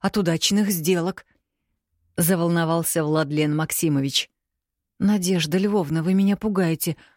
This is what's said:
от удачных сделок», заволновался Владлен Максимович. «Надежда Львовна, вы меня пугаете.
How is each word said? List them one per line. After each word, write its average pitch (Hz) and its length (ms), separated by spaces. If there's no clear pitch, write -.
от - 160
удачных 196 540
сделок», 175 560
заволновался 170 840
Владлен 151 540
Максимович. 147 720
«Надежда 185 580
Львовна, 185 460
вы 185 100
меня 196 220
пугаете. 180 600